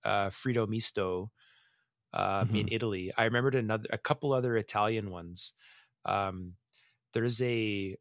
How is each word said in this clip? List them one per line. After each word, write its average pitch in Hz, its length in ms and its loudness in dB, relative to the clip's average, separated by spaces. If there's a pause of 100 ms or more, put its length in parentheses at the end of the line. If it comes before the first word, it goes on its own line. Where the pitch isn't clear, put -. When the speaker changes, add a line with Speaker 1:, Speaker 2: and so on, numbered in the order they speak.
Speaker 1:
uh, 101 260 2
Fritto 117 360 0
Misto, 101 640 -2 (800)
um, 98 380 0
in 104 160 2
Speaker 2:
Mm-hmm. 113 80 -2
Speaker 1:
Italy, 98 420 -2
I 113 80 4
remembered 120 300 2
another, 110 360 0
a 110 80 -2
couple 143 340 0
other 127 240 2
Italian 107 540 0
ones. 87 420 -6 (520)
Um, 92 500 -2 (580)
there's 117 300 0
a 107 580 0